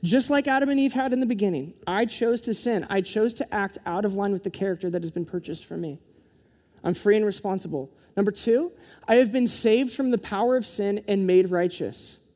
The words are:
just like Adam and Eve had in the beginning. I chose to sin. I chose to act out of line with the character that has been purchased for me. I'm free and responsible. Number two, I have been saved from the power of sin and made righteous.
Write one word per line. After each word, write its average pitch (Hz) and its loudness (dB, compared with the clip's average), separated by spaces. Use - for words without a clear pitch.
just 240 2
like 285 2
Adam 269 2
and 277 2
Eve 269 2
had 262 0
in 254 0
the 262 0
beginning. 190 -2
I 202 0
chose 233 0
to 226 -4
sin. 226 -2
I 196 0
chose 220 0
to - -6
act 196 -4
out 185 -2
of 196 0
line 202 -2
with 190 -2
the 185 -4
character 185 -4
that 175 -4
has 160 -6
been 170 -6
purchased 165 -10
for 175 -14
me. 160 -8
I'm 180 0
free 208 4
and 214 2
responsible. 185 -4
Number 202 2
two, 240 0
I 226 6
have 247 6
been 247 2
saved 233 2
from 262 0
the 226 0
power 233 0
of 233 -2
sin 202 -4
and 196 2
made 180 6
righteous. 175 -4